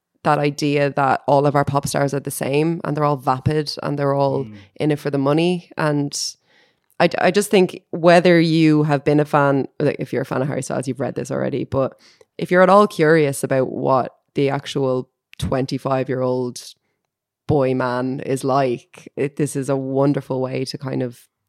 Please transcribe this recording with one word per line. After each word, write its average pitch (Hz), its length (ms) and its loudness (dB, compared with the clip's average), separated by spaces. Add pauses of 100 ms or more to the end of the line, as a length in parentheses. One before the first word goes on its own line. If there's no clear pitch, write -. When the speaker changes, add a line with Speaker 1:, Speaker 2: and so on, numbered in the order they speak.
(240)
Speaker 1:
that 147 160 2
idea 147 520 0
that 135 360 0
all 143 180 4
of 143 100 2
our 143 80 4
pop 143 240 -2
stars 139 260 0
are 139 60 -4
the 143 120 -8
same 156 520 -2
and 147 140 -4
they're 151 80 0
all 147 100 2
vapid 143 640 -2
and 147 160 -4
they're 143 160 0
all 139 300 0
Speaker 2:
Mm. 107 120 -14 (200)
Speaker 1:
in 151 160 0
it 147 80 -2
for 147 100 -4
the 143 100 0
money. 165 580 0
And 147 580 -4 (640)
I, 175 100 4 (100)
I 185 120 2
just 202 180 0
think 185 320 2 (100)
whether 170 500 6
you 156 420 4
have 147 220 0
been 151 140 4
a 151 60 2
fan, 139 420 2 (120)
like, 143 200 0
if - 120 -10
you're 123 120 -2
a - 20 -8
fan - 160 -4
of 139 60 -2
Harry 131 160 -4
Styles, 127 240 -6
you've 127 120 -6
read 123 160 -6
this - 160 -8
already, 131 320 -4
but 135 380 -4 (360)
if - 140 -8
you're 180 120 6
at 180 60 6
all 208 180 6
curious 151 560 2
about 131 280 0
what 131 440 -2 (180)
the 139 160 0
actual 135 600 -4 (280)
twenty-five-year-old 127 1400 -4 (760)
boy 131 280 2
man 127 460 -4
is 131 220 -4
like, 131 720 -2
it, 143 200 -4
this 143 200 -4
is 139 140 -4
a 139 80 0
wonderful 135 640 0
way 131 240 -4
to - 140 -8
kind 131 240 -4
of 123 240 -10 (220)